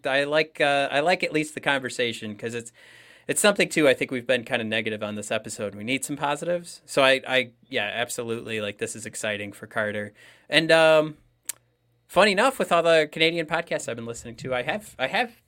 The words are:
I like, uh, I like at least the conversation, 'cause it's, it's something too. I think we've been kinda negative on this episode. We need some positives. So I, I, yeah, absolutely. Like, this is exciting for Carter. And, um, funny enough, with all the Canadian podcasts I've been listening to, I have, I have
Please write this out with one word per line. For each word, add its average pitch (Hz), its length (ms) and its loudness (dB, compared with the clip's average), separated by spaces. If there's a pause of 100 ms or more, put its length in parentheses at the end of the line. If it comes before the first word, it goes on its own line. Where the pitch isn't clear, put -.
I 139 200 2
like, 156 360 0
uh, 143 300 2
I 139 100 2
like 175 220 2
at 170 100 -2
least 156 220 -2
the - 60 -10
conversation, 120 760 -2
'cause 117 180 -8
it's, 117 180 -10 (560)
it's - 120 -2
something 202 280 4
too. 160 200 4
I 127 60 6
think 135 160 -4
we've 123 160 -6
been 123 180 0
kinda 120 200 -4
negative 110 380 -4
on 107 120 -4
this 104 160 -10
episode. 110 440 -6
We 104 100 -12
need 131 200 -2
some 147 120 -6
positives. 160 720 -6
So - 160 2
I, 135 260 6
I, 127 220 0 (180)
yeah, 104 240 -2
absolutely. 113 680 -6
Like, 104 180 -6
this - 180 -6
is 110 100 -12
exciting 104 460 -6
for - 140 -18
Carter. 104 460 -4 (360)
And, 160 240 2
um, 156 460 6 (920)
funny 196 240 4
enough, 247 260 2
with 185 140 -2
all 170 100 4
the 165 300 4
Canadian 165 340 0
podcasts 165 420 -4
I've 117 80 -6
been 113 100 -10
listening 117 300 -12
to, 127 180 -6
I 123 80 0
have, 151 360 -6
I 127 100 0
have 226 400 -4